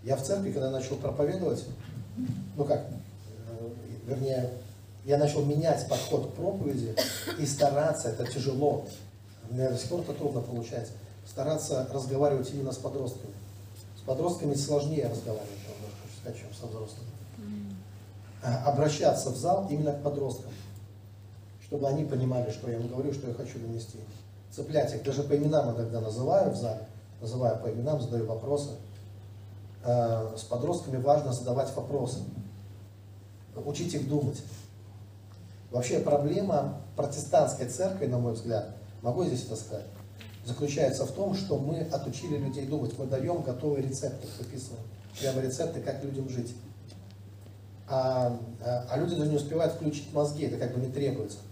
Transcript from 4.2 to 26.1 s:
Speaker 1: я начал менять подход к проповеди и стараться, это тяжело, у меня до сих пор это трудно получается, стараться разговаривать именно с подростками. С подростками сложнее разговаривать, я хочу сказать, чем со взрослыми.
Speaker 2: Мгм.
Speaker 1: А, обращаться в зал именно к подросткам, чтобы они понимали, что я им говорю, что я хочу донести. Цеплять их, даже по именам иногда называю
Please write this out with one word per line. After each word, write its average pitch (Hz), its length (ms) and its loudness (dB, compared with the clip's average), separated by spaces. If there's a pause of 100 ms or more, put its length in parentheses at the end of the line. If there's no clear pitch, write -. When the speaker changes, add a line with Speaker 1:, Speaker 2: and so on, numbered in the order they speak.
Speaker 1:
я 143 120 6
начал 147 280 6
менять 147 420 4
подход - 440 2
к - 40 -8
проповеди 139 600 0 (440)
и 151 60 2
стараться, 143 640 4
это 120 160 0
тяжело, 135 600 2 (640)
у 117 40 -4
меня 127 160 4
до 120 80 0
сих - 120 -2
пор 170 120 0
это 147 120 -4
трудно 131 280 0
получается, 117 520 -4 (340)
стараться 135 680 0
разговаривать 135 580 4
именно 135 200 -2
с - 60 -6
подростками. - 560 -4 (640)
С - 80 -12
подростками 151 500 2
сложнее 143 520 4
разговаривать, 110 420 -4 (180)
я 107 60 -8
хочу - 460 -12
сказать, - 200 -8
чем - 140 -12
со - 140 -10
взрослыми. 110 400 -8 (300)
Speaker 2:
Мгм. 104 380 -6 (680)
Speaker 1:
А, 123 280 4
обращаться 135 580 6
в - 80 -2
зал 185 320 4
именно 147 240 2
к - 100 -4
подросткам, 139 480 -2 (1120)
чтобы 135 260 0
они 147 180 2
понимали, 127 460 2
что - 180 -6
я 117 80 -2
им 117 100 -2
говорю, 139 260 -2
что 135 140 -4
я 117 60 -2
хочу 123 260 -6
донести. 113 400 -6 (520)
Цеплять 147 420 2
их, 113 100 -4
даже 139 200 2
по 143 120 4
именам 143 400 6
иногда 113 260 0
называю 127 500 6